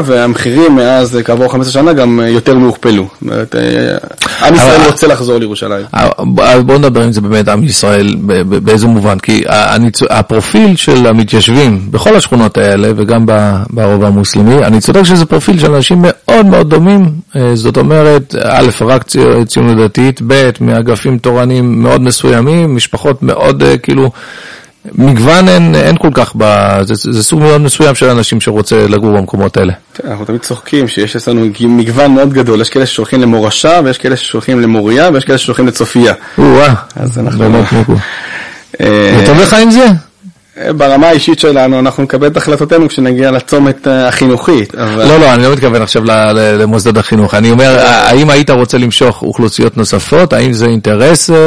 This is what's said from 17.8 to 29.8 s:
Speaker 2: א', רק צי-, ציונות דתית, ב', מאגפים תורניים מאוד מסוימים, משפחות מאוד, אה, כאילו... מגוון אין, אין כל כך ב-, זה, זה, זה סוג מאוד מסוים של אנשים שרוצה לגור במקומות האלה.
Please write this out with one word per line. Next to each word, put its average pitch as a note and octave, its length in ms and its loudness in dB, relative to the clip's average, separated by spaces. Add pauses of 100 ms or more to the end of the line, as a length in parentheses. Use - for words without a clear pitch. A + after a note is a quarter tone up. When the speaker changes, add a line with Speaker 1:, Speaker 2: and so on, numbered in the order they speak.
Speaker 2:
א', B2+ 260 0 (120)
רק A#2 220 0
צי-, - 160 -4 (280)
ציונות A#2+ 300 0
דתית, B2+ 500 0
ב', C3 220 2 (120)
מאגפים A#2+ 560 -2
תורניים B2 680 -2
מאוד B2+ 180 0
מסוימים, C3 720 0
משפחות B2+ 480 -4
מאוד, C#3 400 -2
אה, C#3 140 2
כאילו... C3+ 340 -2 (840)
מגוון C#3+ 540 2
אין, E3+ 260 2
אין D3+ 220 2
כל - 160 0
כך B2+ 240 -2
ב-, G2+ 440 2
זה, G2 140 -4
זה, G#2+ 160 -8
זה A2 120 -2
סוג D#3 160 -2
מאוד D3+ 220 2
מסוים C#3+ 340 0
של C3 140 0
אנשים A#2 320 -2
שרוצה G#2+ 460 0
לגור G#2 300 0
במקומות G2 400 -2
האלה. F#2 160 0 (200)